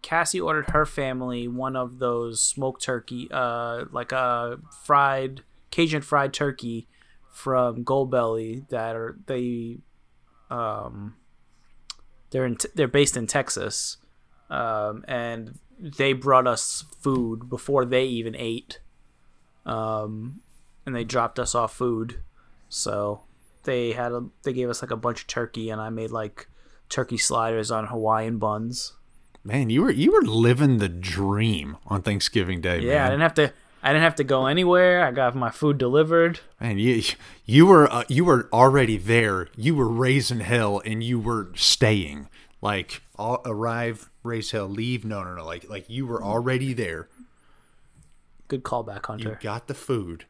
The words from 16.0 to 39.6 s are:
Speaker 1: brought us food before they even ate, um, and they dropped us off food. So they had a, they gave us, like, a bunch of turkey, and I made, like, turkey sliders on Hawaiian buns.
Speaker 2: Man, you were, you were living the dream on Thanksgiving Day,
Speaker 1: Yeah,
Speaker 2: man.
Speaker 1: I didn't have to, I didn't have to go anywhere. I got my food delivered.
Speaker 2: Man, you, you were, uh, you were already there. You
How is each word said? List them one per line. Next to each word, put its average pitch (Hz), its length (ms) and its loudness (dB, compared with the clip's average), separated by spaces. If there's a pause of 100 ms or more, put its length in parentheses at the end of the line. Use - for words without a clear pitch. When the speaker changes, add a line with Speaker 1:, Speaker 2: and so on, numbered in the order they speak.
Speaker 1:
brought 131 320 6
us - 400 -2 (140)
food 123 500 -2
before 127 340 0
they 127 200 2
even 113 300 -4
ate, 117 460 -8 (880)
um, 110 720 -6 (460)
and 127 100 -6
they 117 80 -4
dropped 117 340 -2
us 120 160 -4
off 117 200 0
food. 117 460 -2 (500)
So 104 500 -4 (440)
they 120 280 -2
had 120 200 -4
a, 120 140 -6 (160)
they 135 120 -4
gave 123 160 -2
us, 113 100 -6
like, - 100 -10
a 113 60 -4
bunch 117 240 -4
of - 60 -16
turkey, 113 420 -6
and 110 140 -8
I 110 80 -8
made, 113 200 -8
like, 110 380 -10 (400)
turkey 123 300 -4
sliders 113 520 0
on 110 180 -2
Hawaiian 110 500 0
buns. 110 560 -4 (500)
Speaker 2:
Man, 113 260 0
you 135 120 4
were, 262 80 4
you 196 220 4
were 427 100 6
living 123 540 6
the 101 120 2
dream 92 1000 -2
on 98 160 -2
Thanksgiving 95 580 0
Day, 87 200 0
Speaker 1:
Yeah, 123 140 0
Speaker 2:
man. 147 60 4
Speaker 1:
I 127 100 2
didn't 139 120 0
have 160 120 2
to, 147 180 4 (300)
I 131 80 2
didn't 151 120 4
have 165 140 4
to 143 80 0
go 131 220 2
anywhere. 180 600 6
I 123 60 -2
got 123 220 2
my 123 160 -2
food 147 280 0
delivered. 160 640 4 (200)
Speaker 2:
Man, 110 180 -2
you, 117 240 4 (440)
you 135 180 10
were, 170 260 10
uh, 117 180 -2
you 143 180 2
were 131 260 4
already 123 460 6
there. 101 580 2
You 135 180 0